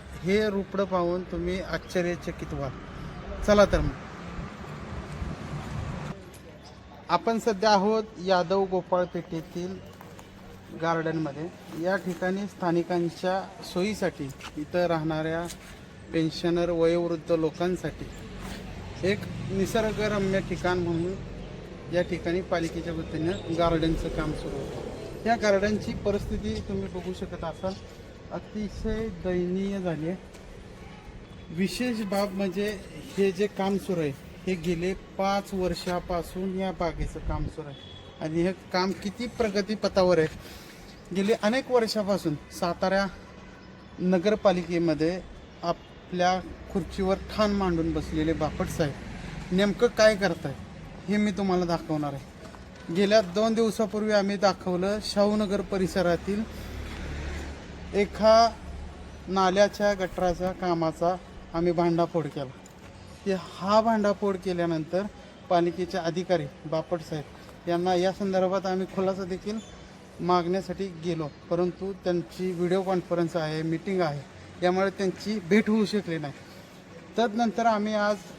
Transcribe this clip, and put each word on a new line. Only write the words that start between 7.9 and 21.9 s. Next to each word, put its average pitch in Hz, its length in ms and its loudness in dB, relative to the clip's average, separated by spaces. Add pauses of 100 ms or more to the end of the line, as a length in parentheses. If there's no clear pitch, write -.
यादव 185 380 4
गोपाळ 180 400 2
पेठेतील 175 720 -6 (1040)
गार्डनमध्ये. 160 640 0 (380)
या 185 140 2
ठिकाणी 185 500 -2
स्थानिकांच्या 175 1160 0
सोयीसाठी, 180 680 -2 (280)
इथं 175 300 0
राहणाऱ्या 160 640 0 (640)
पेन्शनर, 170 580 2
वयोवृद्ध 170 640 2
लोकांसाठी 165 720 0 (1000)
एक 202 140 2 (320)
निसर्गरम्य 196 880 2
ठिकाण 180 380 0
म्हणून 170 340 0 (840)